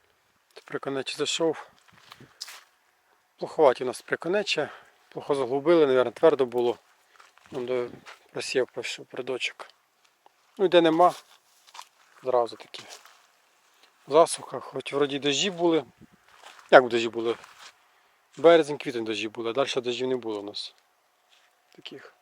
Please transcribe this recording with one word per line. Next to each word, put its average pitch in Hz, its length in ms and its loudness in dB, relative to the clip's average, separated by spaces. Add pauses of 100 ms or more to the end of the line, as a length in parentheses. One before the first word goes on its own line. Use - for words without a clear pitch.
(640)
Приконечі 139 520 -8
зайшов. 151 500 -4 (1700)
Плоховаті 143 460 2
у - 20 -2
нас 117 160 -8
приконечі. 165 680 -4 (400)
Плохо - 260 -4
заглубили, 139 520 2
мабуть, 127 280 2
твердо 143 320 4
було. 120 320 -2 (720)
Вон 123 160 -8
до 123 220 -4 (440)
просів 127 340 -4
пішов - 400 -12
придочок. - 600 -8 (920)
Ну, 202 60 0
і 180 40 4
де 175 120 6
нема, 165 340 4 (1080)
зразу 120 340 -2
таки - 260 -18 (1200)
засуха. 147 540 2
Хоч - 320 -12
вроді 139 260 0
дожді 143 320 -2
були. 165 340 0 (840)
Як 131 180 10
дожді 117 200 0
були? 113 280 -4 (1000)
Березень, 151 420 6
квітень 120 260 -6
дожді 107 240 -6
були, 113 220 -8
а - 20 -4
далі 135 240 -2
дождів 123 320 -4
не 127 80 -2
було 110 240 -6
у - 20 -10
нас. - 320 -12 (1040)
Таких. - 460 -20